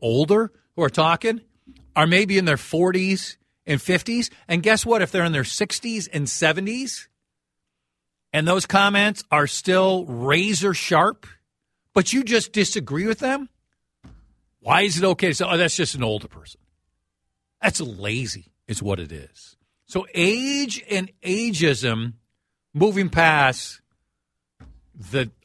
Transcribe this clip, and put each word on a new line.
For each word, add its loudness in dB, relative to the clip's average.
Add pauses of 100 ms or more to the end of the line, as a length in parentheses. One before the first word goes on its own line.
older, 2 (240)
who -2
are 4
talking, 0 (560)
are 6
maybe 4
in 4
their 2
forties -2 (280)
and -2
fifties. -2 (200)
And 0
guess 2
what? 2
If -2
they're 0
in 0
their -2
sixties -6
and -4
seventies, -4 (1300)
and 0
those 2
comments 2
are 4
still 0
razor 0
sharp, 2 (680)
but 2
you 2
just 0
disagree -2
with -2
them, -2 (1120)
why 2
is 0
it 2
okay 2
to -2
say, -4
"Oh, 0
that's 0
just -2
an -6
older -4
person"? -20 (1000)
That's 0
lazy -6 (160)
is -6
what -2
it -12
is. -20 (340)
So -6
age -2
and -4 (120)
ageism, -2 (600)
moving 2
past 2 (1120)
the -4 (160)